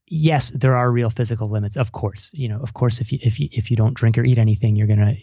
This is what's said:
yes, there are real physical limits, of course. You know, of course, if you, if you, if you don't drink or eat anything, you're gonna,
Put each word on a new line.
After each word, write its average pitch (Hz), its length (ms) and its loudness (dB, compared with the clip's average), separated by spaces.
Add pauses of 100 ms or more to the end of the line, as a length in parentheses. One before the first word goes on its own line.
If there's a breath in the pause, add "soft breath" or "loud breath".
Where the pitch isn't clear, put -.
yes, 156 420 2
there 131 260 2
are 123 160 2
real 120 180 0
physical 113 380 -4
limits, 104 300 -4
of 123 160 -2
course. - 400 -4
You 135 160 -6
know, 104 100 -6
of - 140 -10
course, 120 260 0
if - 140 -6
you, 135 80 -2
if 113 180 0
you, 147 120 -2
if - 200 -4
you 113 60 2
don't 110 160 2
drink 113 240 2
or 117 80 2
eat 123 120 4
anything, 107 380 2
you're 107 120 2
gonna, 104 360 2